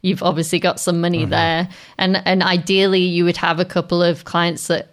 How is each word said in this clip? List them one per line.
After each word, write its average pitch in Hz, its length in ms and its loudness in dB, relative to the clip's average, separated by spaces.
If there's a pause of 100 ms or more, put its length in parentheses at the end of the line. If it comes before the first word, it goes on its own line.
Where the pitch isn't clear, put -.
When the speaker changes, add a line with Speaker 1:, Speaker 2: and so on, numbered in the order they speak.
Speaker 1:
you've 185 200 0
obviously 165 360 0
got 175 200 0
some 170 220 0
money 175 200 0
Speaker 2:
Mm-hmm. 160 80 -2
Speaker 1:
there. 165 400 0 (300)
And, 190 260 2
and 185 160 2
ideally 185 600 2
you 175 240 2
would 175 120 2
have 170 220 -2
a 175 60 0
couple 175 360 -2
of 170 220 0
clients 170 440 -2
that - 240 -2